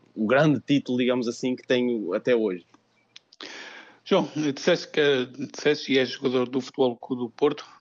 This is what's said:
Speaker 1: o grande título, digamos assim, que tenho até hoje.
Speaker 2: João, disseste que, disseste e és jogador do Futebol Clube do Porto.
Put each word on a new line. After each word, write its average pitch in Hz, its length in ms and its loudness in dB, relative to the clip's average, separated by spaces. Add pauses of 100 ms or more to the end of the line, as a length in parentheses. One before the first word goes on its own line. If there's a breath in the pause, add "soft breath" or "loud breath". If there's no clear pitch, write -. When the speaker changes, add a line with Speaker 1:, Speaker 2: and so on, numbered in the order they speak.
(160)
Speaker 1:
o 110 100 -2
grande 135 360 4
título, 131 360 0
digamos 123 300 0
assim, 127 300 -4
que - 100 -14
tenho 120 460 0
até 107 200 0
hoje. 101 320 0 (1400 loud breath)
Speaker 2:
João, 160 240 2 (240)
disseste - 360 0
que, 143 360 2 (240)
disseste - 440 -2
e 131 40 4
és 127 120 2
jogador 127 400 -2
do 131 100 -4
Futebol 123 380 0
Clube 123 260 -6
do 117 60 -4
Porto. - 360 0 (160)